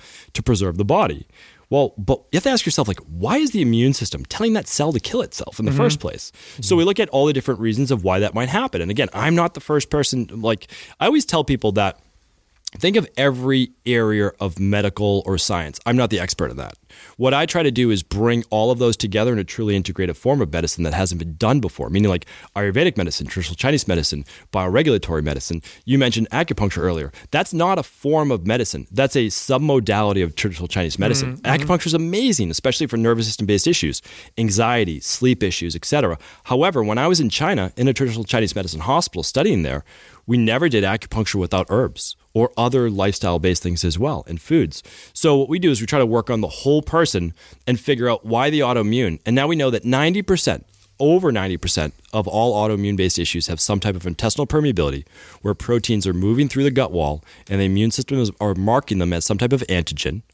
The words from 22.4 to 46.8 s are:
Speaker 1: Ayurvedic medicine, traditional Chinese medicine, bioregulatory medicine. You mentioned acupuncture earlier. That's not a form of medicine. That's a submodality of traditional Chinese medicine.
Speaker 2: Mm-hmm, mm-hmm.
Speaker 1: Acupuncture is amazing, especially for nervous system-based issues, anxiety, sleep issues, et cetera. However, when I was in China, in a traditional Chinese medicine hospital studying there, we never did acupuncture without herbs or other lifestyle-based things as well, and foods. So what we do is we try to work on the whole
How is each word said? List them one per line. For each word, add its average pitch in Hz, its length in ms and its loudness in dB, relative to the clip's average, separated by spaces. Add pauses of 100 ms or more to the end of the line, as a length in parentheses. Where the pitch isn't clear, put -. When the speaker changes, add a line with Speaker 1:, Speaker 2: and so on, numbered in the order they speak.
Speaker 1:
Ayurvedic 101 420 0
medicine, 80 300 -4
traditional 82 300 -6
Chinese 139 320 0
medicine, 78 360 -2 (280)
bioregulatory 95 720 0
medicine. 76 400 -4 (220)
You 135 140 2
mentioned 113 320 2
acupuncture 110 520 -2
earlier. 82 280 -2 (220)
That's 165 200 -2
not 180 260 2
a 143 40 -2
form 147 480 -2
of 95 160 -2
medicine. 110 460 -2
That's 131 240 0
a 120 100 2
submodality 107 960 0
of 80 140 -2
traditional 87 320 -6
Chinese 85 300 -2
medicine. 131 400 -2
Speaker 2:
Mm-hmm, - 80 -12
mm-hmm. 139 240 0
Speaker 1:
Acupuncture 175 160 0
is 160 80 0
amazing, 165 580 0
especially 131 340 -2
for 120 100 -4
nervous 113 300 2
system-based 104 400 0
issues, 85 340 0 (380)
anxiety, 110 600 0
sleep - 420 0
issues, 87 320 -2
et 87 100 -10
cetera. 104 340 0 (260)
However, 143 400 2
when 107 140 0
I 147 100 2
was 180 120 4
in 117 100 0
China, 143 460 0
in 127 120 2
a 135 40 4
traditional 117 320 -2
Chinese 110 300 0
medicine 87 260 -6
hospital 120 440 -2
studying 139 380 0
there, 71 220 -4 (420)
we 120 120 2
never 117 300 2
did 107 160 2
acupuncture 104 520 -2
without 92 320 0
herbs - 480 -2 (160)
or 113 240 2
other 120 320 2
lifestyle-based 95 760 0
things 87 220 -2
as 85 140 0
well, 120 300 -2
and 85 120 -8
foods. 151 440 0 (280)
So 151 240 2
what 139 120 2
we 165 100 -2
do 175 140 4
is 107 80 0
we 110 80 -4
try 147 100 0
to 127 80 4
work 113 240 0
on 113 100 0
the 98 80 0
whole 147 320 0